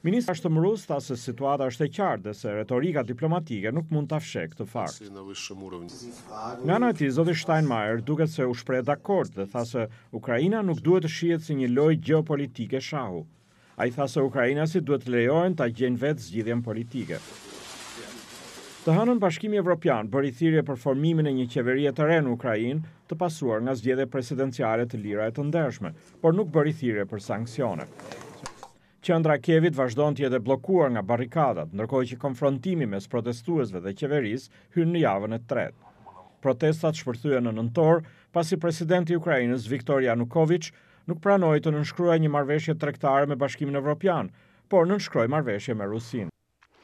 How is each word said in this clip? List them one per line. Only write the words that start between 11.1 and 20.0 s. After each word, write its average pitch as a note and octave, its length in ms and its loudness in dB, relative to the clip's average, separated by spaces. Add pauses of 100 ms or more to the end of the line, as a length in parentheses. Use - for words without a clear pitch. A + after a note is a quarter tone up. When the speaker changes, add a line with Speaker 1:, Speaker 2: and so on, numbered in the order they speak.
Speaker 1:
shihet E3+ 320 0
si D#3+ 120 -4
një C3 200 0
lojë D3+ 260 4
gjeopolitike C#3 800 0
shahu. G2+ 460 -8 (500)
Ai A#2+ 140 0
tha C#3 180 -2
se D3 140 0
ukrainasit C#3 600 0
duhet C3 200 0
të B2+ 60 -6
lejohen D3+ 480 4
ta C3 100 0
gjejnë A#2+ 300 0
vetë C#3 300 -2
zgjidhjen A2+ 340 -2
politike. A2+ 560 -6 (1700)
Të D#3+ 80 4
hënën A#3 240 4
Bashkimi G3+ 400 0
Evropian E3 500 2